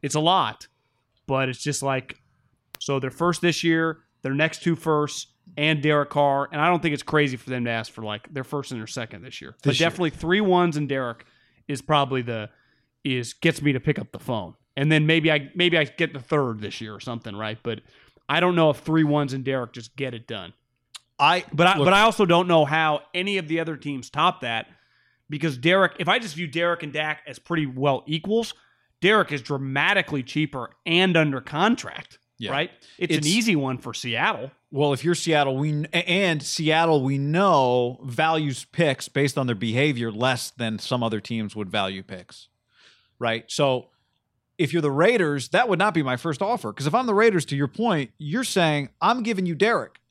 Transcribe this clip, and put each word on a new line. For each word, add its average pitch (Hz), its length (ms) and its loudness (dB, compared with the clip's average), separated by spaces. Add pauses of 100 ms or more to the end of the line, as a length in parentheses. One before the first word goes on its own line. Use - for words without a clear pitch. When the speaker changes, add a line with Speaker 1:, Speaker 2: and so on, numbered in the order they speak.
Speaker 1:
It's 143 140 -6
a 151 40 2
lot, 156 480 0 (600)
but 135 220 0
it's 127 120 -10
just 143 220 -4
like, 131 360 -4 (600)
so 139 200 -4
their 131 120 -6
first 170 300 0
this 175 220 0
year, 165 360 0 (240)
their 135 100 -4
next 156 300 0
two 170 120 2
firsts, 151 520 -2 (280)
and 151 260 0
Derek 147 280 2
Carr. 139 420 0
And 147 100 -6
I 156 60 2
don't 175 140 2
think 156 120 0
it's 143 100 -6
crazy 147 340 0
for - 120 -16
them 123 160 -4
to 120 60 -2
ask 113 200 -6
for, 113 120 -14
like, 104 300 -10
their 135 100 -8
first 139 280 -8
and 123 100 -8
their 110 60 -10
second 113 360 -12
this 127 180 -18
year. 98 100 -16 (120)
But - 80 -
Speaker 2:
This - 80 2
year. 165 100 4
Speaker 1:
definitely 165 220 -2
three 180 300 0
ones 180 360 4
and 147 120 -2
Derek 131 360 -6 (420)
is 139 140 -6
probably 135 400 0
the, 113 280 -8 (540)
is, 127 300 -4
gets - 280 -2
me 143 120 2
to 127 60 -2
pick 151 200 -2
up - 120 -12
the - 80 -14
phone. 107 340 -6 (220)
And 147 160 2
then 156 160 4
maybe 160 240 4
I, 143 240 -2
maybe 175 220 2
I 151 80 2
get 170 280 -4
the 143 60 -10
third 123 420 -2
this 101 200 -10
year 107 120 -12
or 98 60 -16
something, 117 360 -10
right? 107 280 -8
But 110 160 -6 (500)
I 151 100 4
don't 180 160 2
know 165 140 6
if 143 100 2
three 160 260 2
ones 147 280 2
and 135 100 -6
Derek 127 300 -4
just 117 220 -16
get 131 180 -8
it 113 140 -14
done. 95 260 -12 (640)
Speaker 2:
I 165 340 4
Speaker 1:
But 156 140 4
I, 185 120 6
Speaker 2:
look 143 80 4
Speaker 1:
but 185 80 6
I 196 80 8
also 214 260 4
don't 175 200 6
know 165 160 6
how 151 380 0 (140)
any 190 240 -2
of 160 80 -8
the 165 120 -2
other 165 160 -6
teams 135 360 -10
top 175 300 0
that, 113 260 -4 (640)
because 147 260 -4
Derek, 180 400 2
if 160 100 -4
I 208 120 2
just 196 160 -10
view 175 100 -8
Derek 165 380 -2
and 147 100 -12
Dak 151 320 -6
as 135 140 -16
pretty 160 260 -2
well 131 400 -2
equals, 196 480 -2 (480)
Derek 196 300 4
is 143 100 -6
dramatically 143 800 -2
cheaper 135 480 -4 (160)
and 175 320 4
under 147 240 2
contract, - 760 -2 (180)
Speaker 2:
Yeah. 113 140 -6
Speaker 1:
right? 143 180 -2 (300)
It's 160 160 0
Speaker 2:
It's 151 100 0
Speaker 1:
an 160 80 2
easy 220 220 2
one 131 240 -2
for 113 160 -12
Seattle. 131 560 -2 (180)
Speaker 2:
Well, 143 240 0
if 127 100 -4
you're 170 120 2
Seattle, 143 420 2
we 151 140 -2
kn-, 151 200 -4
a-, 170 160 -2
and 175 360 0
Seattle, 156 600 2
we 139 140 0
know 139 840 2
values 151 600 -2
picks 151 440 0
based 139 300 0
on 131 80 -2
their 120 80 0
behavior 117 560 0
less 120 400 -2
than 110 260 -4
some 123 240 -4
other 110 180 -2
teams 107 360 -6
would 101 160 -8
value 98 320 -4
picks, - 440 -18 (720)
right? 113 300 -2
So 135 400 0 (720)
if 151 120 0
you're 170 120 0
the 147 80 2
Raiders, 151 580 2
that 240 180 2
would 185 120 0
not 202 160 2
be 160 80 2
my 127 120 0
first 151 280 -4
offer. 196 300 -2
'Cause 135 120 -6
if 151 80 -2
I'm 247 140 2
the 220 80 0
Raiders, 202 300 4
to 143 100 -6
your 139 120 0
point, 185 520 -2
you're 156 240 -4
saying, 151 460 0 (120)
"I'm 226 220 2
giving 196 240 -2
you 170 80 -2
Derek. 185 440 0 (120)